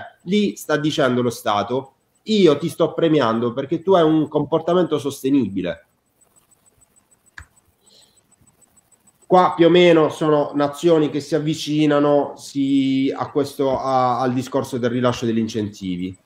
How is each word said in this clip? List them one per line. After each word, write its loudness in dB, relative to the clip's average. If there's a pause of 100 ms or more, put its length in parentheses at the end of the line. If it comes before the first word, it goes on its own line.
(240)
lì -2
sta -4
dicendo 0
lo -2
Stato, -4 (300)
"Io 4
ti -4
sto -2
premiando 0
perché -6
tu 0
hai 6
un 2
comportamento 0
sostenibile." -2 (3500)
Qua 4
più 6
o 4
meno 6
sono 0
nazioni 0
che -6
si -6
avvicinano, 0
si, -2
a -8
questo, -2
a, 0
al -2
discorso -4
del -2
rilascio -2
degli -2
incentivi. -6